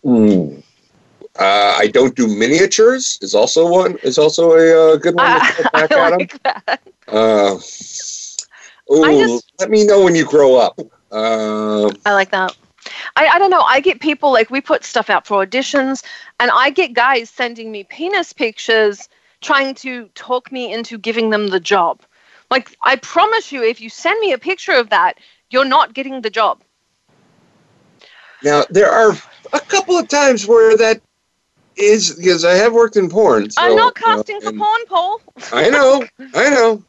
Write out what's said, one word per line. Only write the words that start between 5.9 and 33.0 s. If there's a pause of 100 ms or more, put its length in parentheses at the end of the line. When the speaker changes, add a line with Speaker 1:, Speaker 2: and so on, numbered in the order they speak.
Speaker 2:
<laughs>
I
Speaker 1:
at
'em.
Speaker 2:
like
that. (260)
Speaker 1:
Uh,
Speaker 2:
I
Speaker 1:
ooh,
Speaker 2:
just
Speaker 1:
"Let
me
know
when
you
grow
up." (320)
Uh, (160)
Speaker 2:
I
like
that. (600)
I,
I
don't
know.
I
get
people,
like,
we
put
stuff
out
for
auditions, (360)
and
I
get
guys
sending
me
penis
pictures (320)
trying
to
talk
me
into
giving
them
the
job. (500)
Like,
I
promise
you,
if
you
send
me
a
picture
of
that, (320)
you're
not
getting
the
job. (1800)
Speaker 1:
Now,
there
are (380)
a
couple
of
times
where
that (760)
is,
because
I
have
worked
in